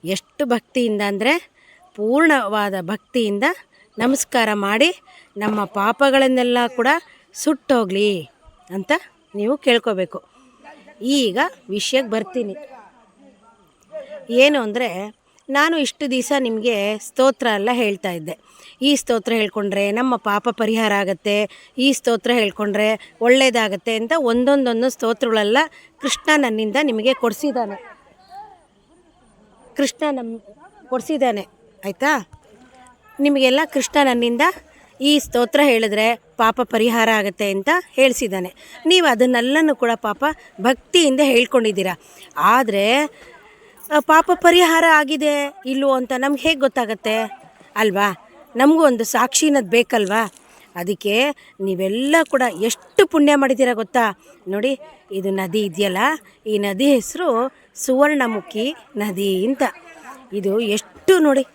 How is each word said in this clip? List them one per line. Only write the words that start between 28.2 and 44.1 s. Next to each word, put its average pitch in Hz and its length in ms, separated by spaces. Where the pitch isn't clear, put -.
ಕೃಷ್ಣ 277 340
ನಮ್ 233 280
ಕೊಡಿಸಿದ್ದಾನೆ, 254 540
ಆಯಿತಾ? 240 440
ನಿಮಗೆಲ್ಲ 277 400
ಕೃಷ್ಣ 277 300
ನನ್ನಿಂದ 240 400
ಈ 294 180
ಸ್ತೋತ್ರ 240 440
ಹೇಳಿದ್ರೆ 226 540
ಪಾಪ 226 480
ಪರಿಹಾರ 226 500
ಆಗತ್ತೆ 202 360
ಅಂತ 196 180
ಹೇಳಿಸಿದ್ದಾನೆ. 208 600
ನೀವು 349 200
ಅದನ್ನೆಲ್ಲನೂ 254 680
ಕೂಡ 233 200
ಪಾಪ 220 300
ಭಕ್ತಿಯಿಂದ 262 640
ಹೇಳ್ಕೊಂಡಿದ್ದೀರಾ. 226 720
ಆದರೆ, 214 680
ಆ, - 960
ಪಾಪ 320 340